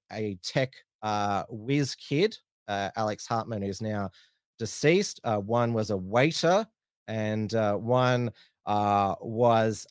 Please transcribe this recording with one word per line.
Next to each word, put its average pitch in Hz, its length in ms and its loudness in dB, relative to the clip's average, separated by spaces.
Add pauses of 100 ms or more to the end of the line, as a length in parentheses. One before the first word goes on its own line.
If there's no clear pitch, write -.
(120)
a 104 320 -6
tech, 135 300 -2 (280)
uh, 104 480 0
whiz 127 460 -2
kid, 185 420 -2 (300)
uh, 98 300 -2
Alex 107 280 -4
Hartman, 110 360 -4
who's 98 200 -6
now 104 280 -4 (500)
deceased. 165 640 0
Uh, 110 140 0
one 117 360 0
was 107 180 -2
a 101 60 0
waiter, 156 680 2 (420)
and, 107 460 -2
uh, 107 220 2
one, 123 560 2 (340)
uh, 101 540 2
was 113 720 2